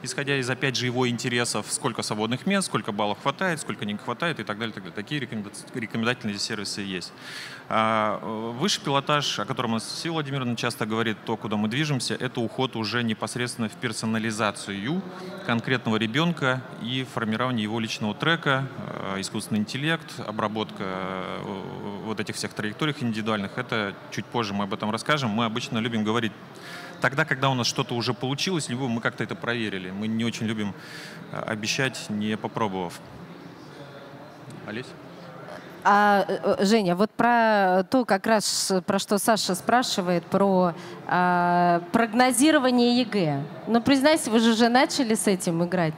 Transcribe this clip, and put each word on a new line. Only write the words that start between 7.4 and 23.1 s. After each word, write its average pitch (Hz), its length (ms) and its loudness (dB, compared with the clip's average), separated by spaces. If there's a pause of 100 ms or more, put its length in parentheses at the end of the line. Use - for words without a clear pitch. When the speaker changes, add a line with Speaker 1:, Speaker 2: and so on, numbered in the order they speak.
Speaker 1:
А, 107 520 2
э, 110 380 -6
высший 196 220 0
пилотаж, 139 580 0
о 104 60 0
котором 120 260 -2
Анастасия 113 400 -4
Владимировна 139 440 -2
часто 117 300 -2
говорит, 110 400 0
то, 117 120 0
куда 110 200 -2
мы 107 100 2
движемся, 131 480 0
это 127 240 -4
уход 120 360 -2
уже 113 280 0
непосредственно 117 680 -2
в - 40 -12
персонализацию 110 1300 -2 (440)
конкретного 120 520 0
ребёнка 127 640 0 (200)
и 127 320 -4
формирование 113 500 0
его 107 160 -2
личного 110 340 -2
трека, 143 540 2 (100)
э, 98 440 -6
искусственный 107 400 -2
интеллект, 156 440 -2 (220)
обработка, 107 560 -2
э, 95 1200 -6
вот 107 140 -4
этих 110 160 -4
всех - 180 -6
траекторий 110 460 -4
индивидуальных. 110 580 -2